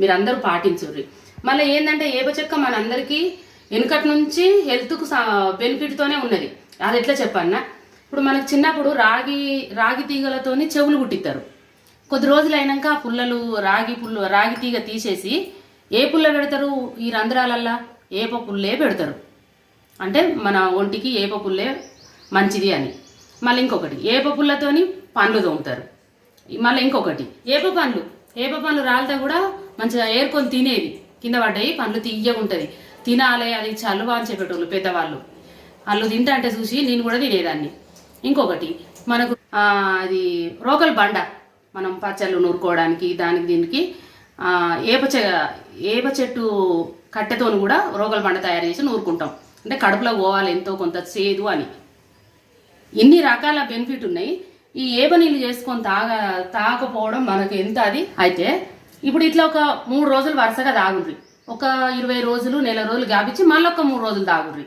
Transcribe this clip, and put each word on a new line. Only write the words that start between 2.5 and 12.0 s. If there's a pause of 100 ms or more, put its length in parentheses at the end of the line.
మనందరికీ (520)
వెనుకటి
నుంచి
హెల్త్కు
సా-,
బెనిఫిట్తోనే
ఉన్నది. (300)
అది
ఎట్లా
చెప్పన్నా,
ఇప్పుడు
మనకు
చిన్నప్పుడు
రాగి,
రాగి
తీగలతోని
చెవులు
కుట్టిస్తారు. (680)